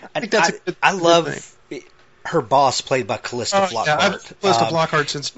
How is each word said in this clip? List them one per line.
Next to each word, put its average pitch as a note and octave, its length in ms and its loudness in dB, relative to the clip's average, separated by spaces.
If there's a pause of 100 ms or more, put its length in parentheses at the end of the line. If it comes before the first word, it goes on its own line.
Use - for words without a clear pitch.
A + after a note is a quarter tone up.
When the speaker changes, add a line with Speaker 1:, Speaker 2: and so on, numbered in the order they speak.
Speaker 1:
I - 100 -20
Speaker 2:
And D#3 80 -6
Speaker 1:
think G#3 100 -8
that's E3+ 180 2
Speaker 2:
I, F3 40 -6
Speaker 1:
a - 60 -12
good, F3+ 240 -8
Speaker 2:
I D#3+ 80 4
Speaker 1:
good F#3+ 100 -4
Speaker 2:
love E3 320 4
Speaker 1:
thing. - 480 -16 (440)
Speaker 2:
her - 160 -2
boss, C3 400 2
played C3 260 -2
by A2 100 -4
Callista B2 400 -4
Speaker 1:
Oh, F#3 280 0
yeah, D3+ 120 0
I, F#3 120 2
Speaker 2:
Flockhart. - 320 -12
Speaker 1:
Callista A#2 240 4
Speaker 2:
Um, A2+ 60 -2
Speaker 1:
Flockhart D#3+ 380 0
since C#3+ 280 -8